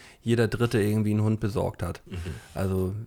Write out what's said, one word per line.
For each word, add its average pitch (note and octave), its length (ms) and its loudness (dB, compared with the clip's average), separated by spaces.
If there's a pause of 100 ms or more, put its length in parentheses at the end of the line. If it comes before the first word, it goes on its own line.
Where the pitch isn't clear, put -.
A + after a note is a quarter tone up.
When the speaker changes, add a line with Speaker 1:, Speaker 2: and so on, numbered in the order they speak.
(220)
Speaker 1:
jeder A2+ 260 2
Dritte A#2 320 2
irgendwie G#2+ 300 2
einen G#2+ 120 2
Hund G#2+ 160 2
besorgt F#2+ 440 -2
hat. F2 240 -6
Speaker 2:
Mhm. F#2 100 -12 (380)
Speaker 1:
Also F#2+ 400 0 (120)